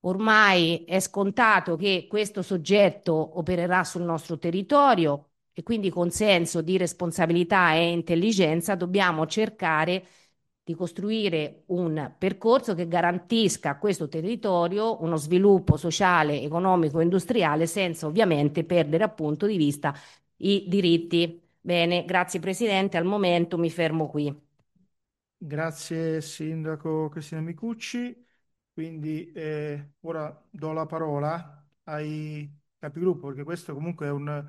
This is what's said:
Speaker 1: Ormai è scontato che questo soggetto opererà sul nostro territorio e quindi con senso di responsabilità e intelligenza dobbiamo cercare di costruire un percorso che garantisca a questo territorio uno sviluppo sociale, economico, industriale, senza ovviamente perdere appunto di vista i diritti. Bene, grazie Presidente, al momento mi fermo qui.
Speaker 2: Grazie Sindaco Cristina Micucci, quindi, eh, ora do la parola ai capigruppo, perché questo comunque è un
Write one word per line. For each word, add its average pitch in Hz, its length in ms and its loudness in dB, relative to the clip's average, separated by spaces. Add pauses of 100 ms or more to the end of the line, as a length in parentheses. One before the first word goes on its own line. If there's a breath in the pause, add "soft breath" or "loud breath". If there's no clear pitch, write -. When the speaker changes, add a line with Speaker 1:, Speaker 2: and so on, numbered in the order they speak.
Speaker 1:
Ormai 185 840 4
è 185 140 0
scontato 196 760 2
che 185 320 0
questo 208 360 -4
soggetto 175 960 2
opererà 180 440 0
sul 175 200 -6
nostro 165 340 -4
territorio 185 920 2 (200)
e - 120 -14
quindi 214 260 -2
con 175 220 -2
senso 175 500 2
di 180 160 0
responsabilità 170 960 2
e 170 180 2
intelligenza 170 840 2
dobbiamo 175 500 0
cercare 180 800 -2 (600 soft breath)
di 165 80 -8
costruire 180 920 -4
un 160 500 -2
percorso 220 580 0
che 170 140 -6
garantisca 175 800 0
a 143 80 -4
questo 175 320 -2
territorio 190 920 -2
uno 165 140 -2
sviluppo 180 600 4
sociale, 160 640 2
economico, 165 580 2
industriale, 170 680 2
senza 170 380 -2
ovviamente 156 600 2
perdere 165 400 2
appunto 156 400 -4
di 214 100 0
vista 147 400 0 (420 loud breath)
i 196 300 0
diritti. 170 760 2 (180)
Bene, 175 440 0
grazie 180 380 -2
Presidente, 190 560 0
al 170 80 0
momento 175 520 0
mi 165 120 0
fermo 160 400 -2
qui. 147 240 -4 (1040)
Speaker 2:
Grazie 160 840 -6
Sindaco 156 880 -6
Cristina 151 320 -10
Micucci, 226 840 -8 (480 soft breath)
quindi, 160 580 -8
eh, 151 720 -8
ora 156 500 -10
do 156 220 -8
la 160 120 -2
parola 160 800 -6 (180)
ai 151 720 -10 (240)
capigruppo, 160 500 -4
perché 143 180 -10
questo 170 280 -10
comunque 156 340 -8
è 143 40 -4
un 143 380 -6